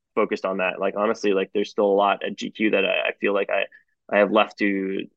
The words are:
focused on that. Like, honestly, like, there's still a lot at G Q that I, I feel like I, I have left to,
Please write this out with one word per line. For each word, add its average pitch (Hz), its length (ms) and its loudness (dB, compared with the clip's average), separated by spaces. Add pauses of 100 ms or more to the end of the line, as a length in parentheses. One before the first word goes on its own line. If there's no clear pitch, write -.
(160)
focused 104 300 -2
on 95 140 -2
that. 90 200 -2
Like, 98 160 -2
honestly, 104 380 0
like, 95 200 0
there's 101 160 -2
still 104 180 0
a 98 60 4
lot 101 300 2
at 101 140 -6
G - 140 -8
Q 110 200 0
that 95 140 2
I, - 240 -2
I - 100 -4
feel 101 140 0
like 101 160 0
I, 101 160 -2 (440)
I 104 100 2
have 101 120 4
left 104 280 2
to, 98 580 -2